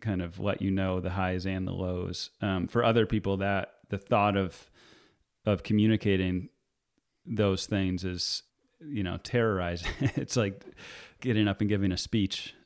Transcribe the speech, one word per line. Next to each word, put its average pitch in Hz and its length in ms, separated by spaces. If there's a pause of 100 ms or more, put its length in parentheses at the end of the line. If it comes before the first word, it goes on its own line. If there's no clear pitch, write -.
kind 98 180
of 87 180
let 101 220
you 98 100
know 95 300
the 90 80
highs 92 380
and 95 200
the 95 60
lows. 90 560 (140)
Um, 95 260
for 117 160
other 117 220
people, 98 320
that 98 340 (160)
the 101 100
thought 104 380
of, 95 340 (760)
of 101 160
communicating 101 880 (760)
those 101 420
things 92 380
is, 90 380 (380)
you 143 220
know, 90 140
terrorizing. 90 760 (100)
<laughs> - 0 (160)
It's - 200
like 101 280 (560)
getting 107 280
up 98 120
and 104 100
giving 98 220
a 90 40
speech. - 580 (120)